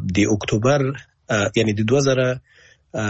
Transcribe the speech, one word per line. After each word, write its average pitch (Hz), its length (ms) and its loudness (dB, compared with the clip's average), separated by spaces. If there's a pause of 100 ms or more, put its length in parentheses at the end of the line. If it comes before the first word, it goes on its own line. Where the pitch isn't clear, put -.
(160)
د 101 40 2 (120)
اکتوبر، 117 500 0 (480)
آه، 101 280 0
یعنې 110 160 2
د 104 120 -2
دوه 127 140 2
زره 127 420 0 (680)